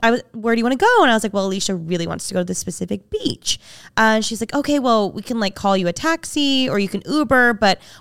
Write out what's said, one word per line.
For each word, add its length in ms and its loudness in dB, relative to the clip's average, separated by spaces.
I 100 4
was, 100 0
where 220 0
do 40 2
you 60 0
wanna 100 2
go?" 280 4
And 80 6
I 20 4
was 100 2
like, 100 -4
"Well, 120 -2
Alicia 300 -4
really 320 -4
wants 220 -8
to 40 -12
go 80 -2
to 20 -2
this 140 -6
specific 540 -8
beach." 480 -4
Uh, 220 4
and 80 -2
she's 160 -6
like, 140 -8
"Okay, 240 0
well, 320 2
we 100 -12
can, 180 -6
like, 160 -2
call 220 2
you 100 0
a 60 -2
taxi 720 0
or 120 -2
you 80 0
can 180 -6
Uber, 480 2
but 260 2